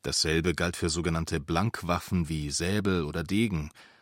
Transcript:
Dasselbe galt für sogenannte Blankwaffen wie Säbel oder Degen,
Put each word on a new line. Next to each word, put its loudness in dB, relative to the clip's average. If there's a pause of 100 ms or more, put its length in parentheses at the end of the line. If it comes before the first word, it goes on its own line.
Dasselbe 2
galt 0
für 0
sogenannte 0
Blankwaffen 0
wie -2
Säbel 0
oder -4
Degen, 0 (320)